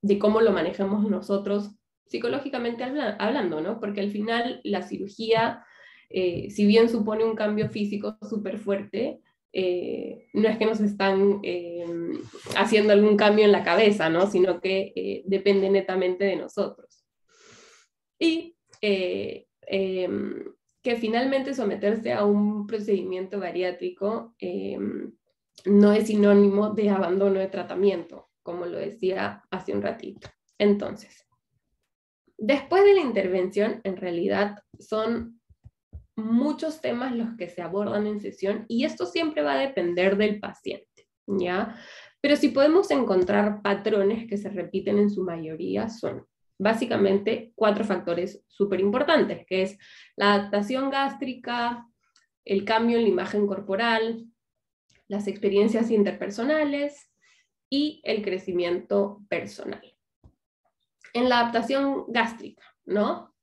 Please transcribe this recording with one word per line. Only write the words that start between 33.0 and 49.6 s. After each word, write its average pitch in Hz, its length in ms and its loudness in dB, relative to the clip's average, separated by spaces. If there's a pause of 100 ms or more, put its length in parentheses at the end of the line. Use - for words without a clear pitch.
intervención, 196 840 0
en 190 120 -4
realidad 190 640 -2 (200)
son 226 640 -6 (760)
muchos 262 640 -2
temas 247 340 -4
los - 240 -6
que 175 100 -8
se 175 140 -12
abordan 208 440 -2
en 214 140 -4
sesión 202 480 -6
y 233 160 0
esto 359 220 -4
siempre 320 360 -2
va 285 120 0
a 269 40 0
depender 190 580 0
del 208 240 0
paciente, - 680 -14 (180)
¿ya? 190 500 -2 (440)
Pero 294 160 4
si 294 120 2
podemos 302 420 4
encontrar 208 720 2
patrones 208 640 0
que 202 80 -4
se 202 140 -6
repiten 190 480 -2
en 208 120 6
su 185 140 -4
mayoría 170 640 -6
son - 380 -8 (320)
básicamente 214 960 0
cuatro 208 280 2
factores 175 600 -4
súper 196 340 -2
importantes, 254 640 2
que 190 160 -2